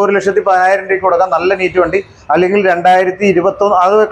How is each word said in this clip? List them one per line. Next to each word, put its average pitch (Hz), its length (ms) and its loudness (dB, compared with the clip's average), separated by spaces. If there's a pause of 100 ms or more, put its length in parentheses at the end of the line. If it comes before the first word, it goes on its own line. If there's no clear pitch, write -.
ഒരു 202 140 0
ലക്ഷത്തി 196 320 -2
പതിനായിരം 185 400 2
രൂപയ്ക്ക് 185 180 -2
കൊടുക്കാം, 180 280 0
നല്ല 175 260 0
നീറ്റ് 185 220 -2
വണ്ടി. 165 160 -2 (340)
അല്ലെങ്കിൽ 180 280 0 (100)
രണ്ടായിരത്തി 185 600 0
ഇരുപത്തൊന്ന്, 196 420 0 (100)
അത് 196 100 2 (160)